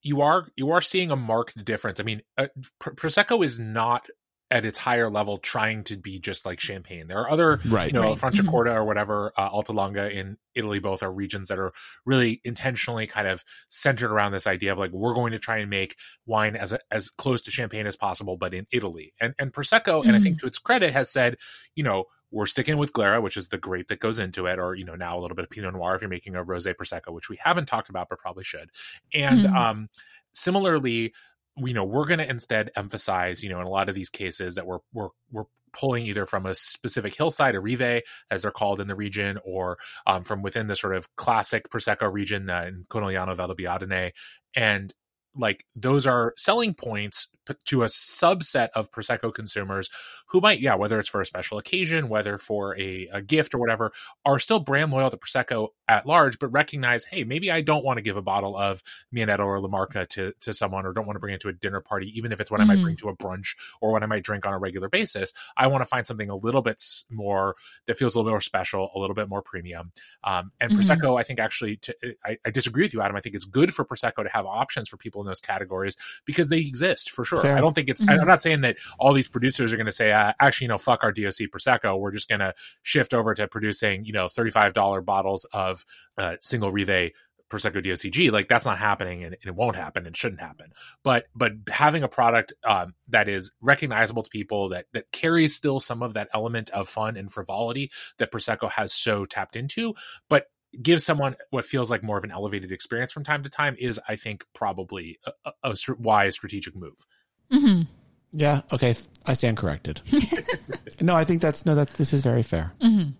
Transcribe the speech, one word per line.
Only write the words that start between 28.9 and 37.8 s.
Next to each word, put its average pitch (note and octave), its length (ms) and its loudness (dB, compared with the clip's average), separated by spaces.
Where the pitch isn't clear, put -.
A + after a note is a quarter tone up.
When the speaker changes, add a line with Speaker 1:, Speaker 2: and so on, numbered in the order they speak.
Speaker 1:
And, C#3 320 6
Speaker 3:
Mm-hmm. G2 100 4
Speaker 1:
um, A2 320 2
similarly, D3 800 2
you B2+ 160 -4
know, G#2 100 0
we're A#2+ 220 0
gonna D#3+ 180 0
instead A#2+ 520 -2
emphasize, F#2+ 680 -2
you G2+ 60 -8
know, F2+ 100 -6
in F2+ 80 -6
a - 20 -6
lot G2 200 0
of F#2+ 60 -6
these F#2+ 140 -8
cases F2+ 460 -8
that F2+ 100 -8
we're, F2+ 120 -6
we're, G#2 160 -8
we're G#2+ 140 -8
pulling A#2+ 320 -2
either G2+ 200 -4
from F#2+ 200 -4
a F#2+ 100 -4
specific - 600 -6
hillside, D3+ 400 2
a F#2+ 40 -2
rive, A#2+ 440 -2